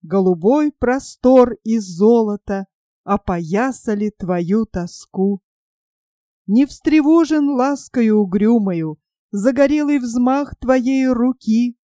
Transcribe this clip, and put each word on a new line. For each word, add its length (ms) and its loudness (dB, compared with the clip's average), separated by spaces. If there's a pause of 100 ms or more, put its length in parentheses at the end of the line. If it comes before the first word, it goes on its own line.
Голубой 680 0
простор 840 2 (100)
и 140 -2
золото 880 0 (360)
опоясали 1080 -4
твою 540 -2
тоску. 760 -6 (1040)
Не 200 2
встревожен 840 2
ласкою 720 0
угрюмою 760 0 (340)
загорелый 680 0
взмах 580 -2
твоей 520 0
руки. 760 -2